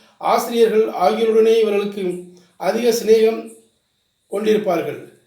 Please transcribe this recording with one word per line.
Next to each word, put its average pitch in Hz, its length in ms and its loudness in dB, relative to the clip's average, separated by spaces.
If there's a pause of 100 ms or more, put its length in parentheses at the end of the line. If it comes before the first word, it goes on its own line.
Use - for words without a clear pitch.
(180)
ஆசிரியர்கள் 226 720 0
ஆகியோருடனே 220 720 2
இவர்களுக்கு 202 640 -2 (320)
அதிக 220 360 0
சிநேகம் 220 600 0 (800)
கொண்டிருப்பார்கள். 190 640 -2 (280)